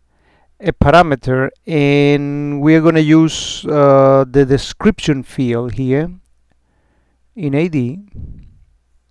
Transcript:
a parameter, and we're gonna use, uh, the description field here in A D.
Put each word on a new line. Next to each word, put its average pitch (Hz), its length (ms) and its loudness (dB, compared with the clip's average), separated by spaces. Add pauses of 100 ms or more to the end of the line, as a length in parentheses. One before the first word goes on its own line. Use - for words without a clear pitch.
(600)
a 185 120 -4
parameter, 139 760 0 (160)
and 143 960 0
we're 160 200 4
gonna 160 180 2
use, 156 680 0
uh, 139 640 4
the 135 160 2
description 139 760 -2
field 120 480 -4
here 135 400 -4 (1200)
in 147 200 -4
A 165 120 0
D. 147 340 -4 (1080)